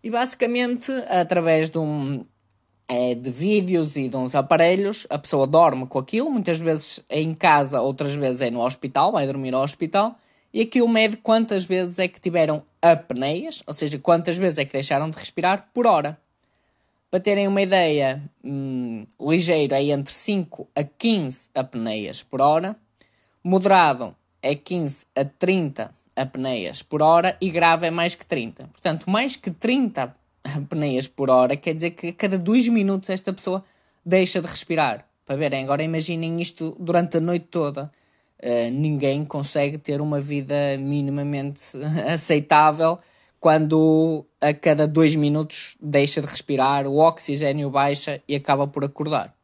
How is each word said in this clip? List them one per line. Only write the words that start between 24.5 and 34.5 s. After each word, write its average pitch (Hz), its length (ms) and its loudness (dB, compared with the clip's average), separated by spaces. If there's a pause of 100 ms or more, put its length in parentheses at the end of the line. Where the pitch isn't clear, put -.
quinze 151 500 -6 (100)
a 139 80 0
trinta 151 720 -2 (220)
apneias 131 640 -4
por 151 200 -4
hora 170 380 6
e 185 100 0
grave 165 380 4
é 165 40 0
mais 170 240 -2
que - 100 -20
trinta. 117 460 -6
Portanto, 160 380 -4
mais 247 260 0
que - 160 -10
trinta 220 640 -2 (280)
apneias 143 640 -4
por 135 220 -4
hora 127 260 6
quer 160 200 -4
dizer 170 160 -4
que 175 160 -12
a 170 60 -8
cada 190 240 -2
dois 220 300 2
minutos 196 420 0
esta 190 220 -6
pessoa 190 320 -6 (400)
deixa 185 380 2
de 147 60 -8
respirar. 143 580 -2 (200)